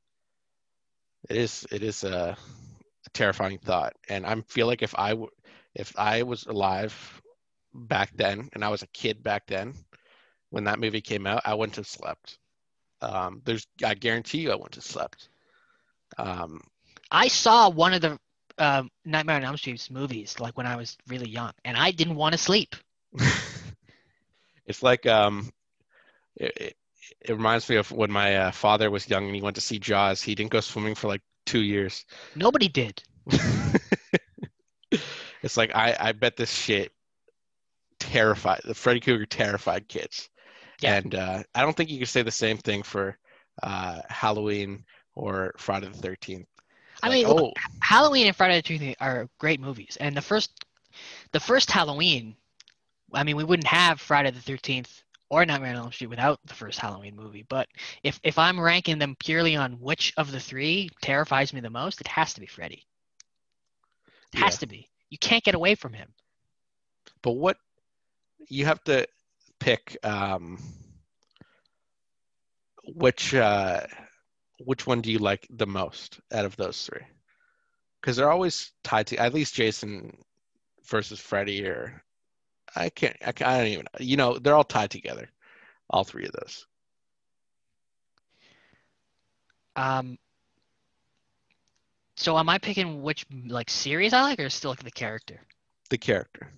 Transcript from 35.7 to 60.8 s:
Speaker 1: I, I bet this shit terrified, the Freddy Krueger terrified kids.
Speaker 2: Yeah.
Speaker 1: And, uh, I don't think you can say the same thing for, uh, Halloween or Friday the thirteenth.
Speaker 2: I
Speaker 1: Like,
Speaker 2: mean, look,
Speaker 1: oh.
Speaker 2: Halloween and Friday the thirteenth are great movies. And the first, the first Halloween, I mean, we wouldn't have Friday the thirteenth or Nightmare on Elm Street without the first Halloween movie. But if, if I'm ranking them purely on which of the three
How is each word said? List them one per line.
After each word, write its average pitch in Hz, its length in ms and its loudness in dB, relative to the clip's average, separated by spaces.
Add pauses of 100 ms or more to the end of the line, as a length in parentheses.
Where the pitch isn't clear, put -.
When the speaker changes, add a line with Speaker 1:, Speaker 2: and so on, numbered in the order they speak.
Speaker 1:
I, 113 240 4
I 110 140 0
bet 117 240 0
this 117 140 -2
shit 101 400 0 (1080)
terrified, 110 680 2
the 117 80 -4
Freddy 123 260 2
Krueger 113 280 0
terrified 101 600 -2
kids. - 420 -10 (520)
Speaker 2:
Yeah. 110 140 4
Speaker 1:
And, 98 180 -2
uh, 95 300 -4 (100)
I 120 80 2
don't 151 160 2
think 160 140 0
you 139 80 -6
can 123 80 -4
say 123 160 2
the 110 80 -4
same 110 260 0
thing 104 240 -2
for, 98 380 -4 (420)
uh, 92 480 -6
Halloween 104 720 -2 (300)
or 95 440 -4
Friday 98 320 -4
the 101 80 -16
thirteenth. 92 500 -10 (560)
Speaker 2:
I - 60 2
Speaker 1:
Like, 262 80 2
Speaker 2:
mean, 233 100 4
look, 156 280 6
Speaker 1:
oh. - 60 -8 (180)
Speaker 2:
Halloween 269 460 8
and 196 100 4
Friday 185 200 6
the 165 80 4
thirteenth 151 360 -4
are 127 380 -2
great 151 220 0
movies. 131 400 -10
And 143 180 -2
the 143 40 -4
first, - 440 -2 (640)
the 156 80 2
first 262 300 4
Halloween, 147 680 2 (760)
I 139 100 0
mean, 151 140 0
we 151 60 -2
wouldn't 165 240 2
have 170 340 4
Friday 143 300 4
the 123 100 -10
thirteenth 131 640 -6 (260)
or 165 160 6
Nightmare 139 260 -2
on 120 60 -6
Elm 120 140 -10
Street 120 160 -10
without 123 380 2
the - 100 -16
first - 240 -10
Halloween 101 360 -10
movie. 104 320 -18
But 131 200 -2 (360)
if, 143 200 -2
if 160 160 2
I'm 180 200 4
ranking 170 380 2
them 139 220 -2
purely 160 360 2
on 131 180 0
which 131 440 -2
of 143 140 0
the 135 80 -8
three 160 500 -4 (120)